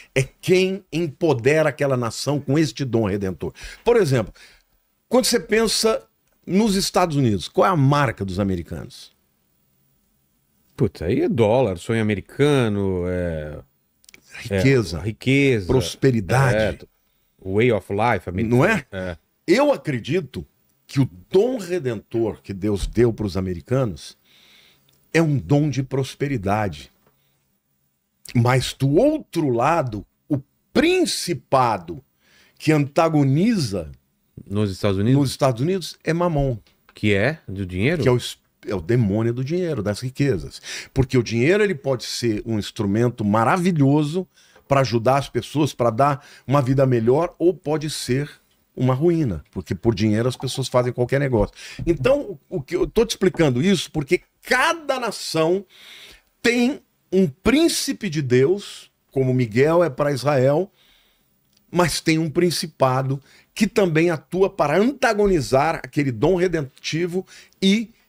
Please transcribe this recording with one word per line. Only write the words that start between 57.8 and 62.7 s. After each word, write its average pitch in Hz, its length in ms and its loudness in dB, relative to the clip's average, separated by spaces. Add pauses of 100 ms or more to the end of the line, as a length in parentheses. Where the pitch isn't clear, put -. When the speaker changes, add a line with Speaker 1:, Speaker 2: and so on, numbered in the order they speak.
Speaker 1:
de 151 100 -4
Deus, 139 720 0 (220)
como 131 200 0
Miguel 131 520 2
é 160 60 0
pra 143 200 -2
Israel, 143 600 0 (1000)
mas 170 300 0
tem 160 180 0
um 165 100 -2
principado 135 920 0 (340)